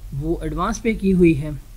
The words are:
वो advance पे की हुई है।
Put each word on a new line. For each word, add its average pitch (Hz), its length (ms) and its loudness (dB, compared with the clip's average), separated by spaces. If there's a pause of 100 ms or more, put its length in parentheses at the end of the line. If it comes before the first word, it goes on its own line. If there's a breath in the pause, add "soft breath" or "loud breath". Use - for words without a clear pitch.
(140)
वो 156 300 -2
advance 170 340 -2
पे 226 160 0
की 190 160 0
हुई 175 240 6
है। 151 200 -4 (220)